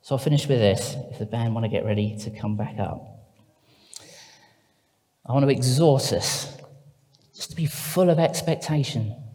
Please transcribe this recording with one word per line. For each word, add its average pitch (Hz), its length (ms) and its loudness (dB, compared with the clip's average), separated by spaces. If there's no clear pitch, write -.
So - 120 -4
I'll 127 60 0
finish 147 280 2
with 131 120 4
this, 101 360 2
if - 80 -14
the 110 80 -6
band 117 300 -2
want 113 80 -2
to 107 60 -2
get 107 160 -2
ready 104 340 0
to - 100 -10
come 107 260 -6
back 104 240 -6
up. 92 220 -6
I 123 80 -4
want 139 100 4
to 139 60 4
exhort 131 640 4
us - 420 -4
just - 160 -12
to - 60 -14
be 160 100 -2
full 175 460 2
of 160 80 4
expectation 135 960 0